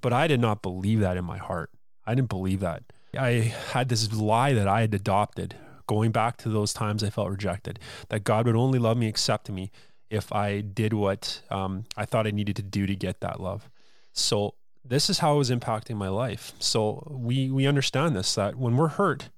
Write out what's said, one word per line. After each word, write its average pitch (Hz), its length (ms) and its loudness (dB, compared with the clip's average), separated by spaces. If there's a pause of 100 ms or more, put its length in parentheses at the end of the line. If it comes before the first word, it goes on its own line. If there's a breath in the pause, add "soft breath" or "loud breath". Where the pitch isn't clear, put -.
But 120 120 0
I 139 140 4
did 139 140 4
not 110 220 2
believe 98 380 0
that 90 160 2
in 90 80 -4
my 82 140 -8
heart. 85 320 -6 (340)
I 110 100 -2
didn't 127 140 2
believe 95 320 -2
that. 82 220 -2 (360 soft breath)
I 120 360 2 (180)
had 131 160 2
this 110 240 0
lie 113 400 4
that 104 160 2
I 107 140 4
had 107 120 2
adopted, 98 640 0 (300 loud breath)
going 110 240 2
back 113 280 0
to - 120 -6
those 104 240 0
times 107 280 -2
I 101 80 0
felt 98 200 -2
rejected, 98 480 -6 (320 loud breath)
that 104 140 -2
God 110 220 4
would 113 100 4
only 131 220 4
love 117 200 4
me, 113 100 2
accept - 420 -2
me 95 200 -8 (400 soft breath)
if 104 220 -4
I 101 280 0
did 107 320 -2
what, 101 480 -2 (100)
um, 95 340 -4 (120)
I 107 80 -4
thought 107 220 0
I 104 40 0
needed 104 260 -2
to 101 60 -8
do 98 240 -2
to 101 80 0
get 92 260 -6
that 87 200 -6
love. 95 300 -8 (420 soft breath)
So - 420 0 (300)
this 135 260 0
is 180 100 0
how 151 140 4
it 147 40 4
was 127 120 2
impacting 117 460 -2
my 98 120 -2
life. 107 500 -4
So - 520 0
we, 131 400 -2
we 135 160 2
understand 139 480 2
this, 92 200 0
that 101 220 0
when 123 200 2
we're 160 120 4
hurt 151 500 -2